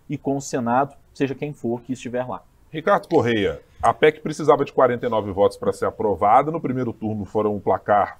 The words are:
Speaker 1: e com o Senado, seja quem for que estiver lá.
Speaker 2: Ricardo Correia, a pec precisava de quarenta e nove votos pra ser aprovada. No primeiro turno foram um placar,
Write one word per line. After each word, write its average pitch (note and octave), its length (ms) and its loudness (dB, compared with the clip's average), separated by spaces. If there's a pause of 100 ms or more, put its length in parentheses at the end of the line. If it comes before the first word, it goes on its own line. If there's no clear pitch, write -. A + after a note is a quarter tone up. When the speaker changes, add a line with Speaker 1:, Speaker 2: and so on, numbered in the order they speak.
(100)
Speaker 1:
e C#3+ 80 -6
com C#3 180 -2
o C#3 40 -6
Senado, B2+ 560 -2 (180)
seja C3+ 200 -2
quem D3 180 -8
for A#2+ 280 -6
que C3 120 -8
estiver B2 340 -6
lá. F#2+ 160 -10 (300)
Speaker 2:
Ricardo F3 340 0
Correia, A2+ 540 2 (220)
a A2+ 100 4
pec D#3 280 2
precisava D3 440 0
de - 80 -12
quarenta B2 340 2
e - 20 0
nove G#2+ 220 -2
votos G2 280 2
pra G2+ 140 -2
ser - 120 -6
aprovada. G#2+ 640 2
No E3 100 -6
primeiro B2+ 320 -4
turno G#2+ 320 -6
foram G#2+ 300 -2
um G2 60 -8
placar, G2 600 0